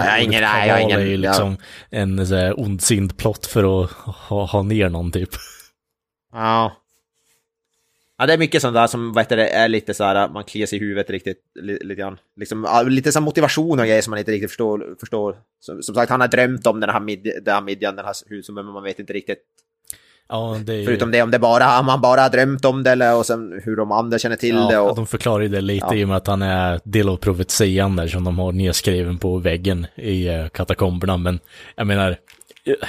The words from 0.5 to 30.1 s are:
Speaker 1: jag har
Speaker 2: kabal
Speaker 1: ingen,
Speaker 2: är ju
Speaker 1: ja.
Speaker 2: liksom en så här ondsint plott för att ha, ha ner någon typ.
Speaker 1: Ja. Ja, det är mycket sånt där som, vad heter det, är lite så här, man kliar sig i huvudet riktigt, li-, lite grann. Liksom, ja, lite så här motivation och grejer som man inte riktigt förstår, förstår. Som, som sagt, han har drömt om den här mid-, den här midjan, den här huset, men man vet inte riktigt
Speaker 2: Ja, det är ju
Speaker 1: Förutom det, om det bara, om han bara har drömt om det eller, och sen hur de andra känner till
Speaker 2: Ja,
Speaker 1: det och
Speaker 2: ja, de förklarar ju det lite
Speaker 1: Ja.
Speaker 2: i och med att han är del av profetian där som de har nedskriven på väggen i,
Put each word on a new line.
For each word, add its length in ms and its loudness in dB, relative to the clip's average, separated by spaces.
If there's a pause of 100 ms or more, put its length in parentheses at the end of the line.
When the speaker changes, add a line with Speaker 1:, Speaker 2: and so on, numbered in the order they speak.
Speaker 1:
jag 80 4
har 60 4
Speaker 2:
kabal 100 2
Speaker 1:
ingen, 100 2
Speaker 2:
är 40 0
ju 100 0
Speaker 1:
ja. 20 -2
Speaker 2:
liksom 400 0 (320)
en 380 -2
så 80 0
här 240 0
ondsint 580 0
plott 280 -4
för 380 2
att 80 -2
ha, 540 -6
ha 180 0
ner 260 0
någon 220 -4
typ. 180 -4 (1000)
Speaker 1:
Ja. 480 0 (1400)
Ja, 80 2
det 80 6
är 40 4
mycket 240 2
sånt 120 0
där 140 6
som, 260 -4
vad 100 4
heter 140 0
det, 120 4
är 180 2
lite 260 -2
så 100 -4
här, 260 2
man 140 -12
kliar 240 -6
sig 100 -6
i 40 -6
huvudet 280 -4
riktigt, 320 -8 (200)
li-, 200 -8
lite 200 -10
grann. 160 -10 (180)
Liksom, 280 -10
ja, 180 4
lite 300 2
så 80 2
här 60 0
motivation 540 0
och 60 2
grejer 160 4
som 100 -6
man 80 -6
inte 120 -4
riktigt 180 -2
förstår, 500 -4
förstår. 360 -6 (240)
Som, 240 -14
som 120 -8
sagt, 160 2
han 100 2
har 60 2
drömt 400 2
om 120 0
den 100 -2
här 100 0
mid-, 460 -8
den 80 0
här 80 0
midjan, 340 -6
den 100 -12
här 100 -8 (100)
huset, 300 -16
men 100 -12
man 180 -16
vet 160 -10
inte 140 -12
riktigt 260 -6 (880)
Speaker 2:
Ja, 360 -6
det 80 -6
är 40 -4
ju 80 -6
Speaker 1:
Förutom 260 0
det, 100 4
om 100 2
det 80 4
bara, 400 6
om 80 2
han 140 2
bara 200 6
har 80 6
drömt 360 2
om 180 2
det 80 4
eller, 260 4
och 80 2
sen 400 -4
hur 100 -4
de 160 -2
andra 280 0
känner 160 -2
till 200 0
Speaker 2:
Ja, 140 4
Speaker 1:
det 80 4
och 120 4
Speaker 2:
ja, 40 0
de 140 -4
förklarar 360 0
ju 60 0
det 120 -2
lite 280 -2
Speaker 1:
Ja. 60 0
Speaker 2:
i 80 0
och 40 0
med 100 2
att 100 -4
han 140 0
är 420 0
del 260 0
av 80 -2
profetian 800 0
där 120 -2
som 160 -4
de 160 -2
har 120 -2
nedskriven 640 0
på 200 -2
väggen 580 -2
i, 320 -2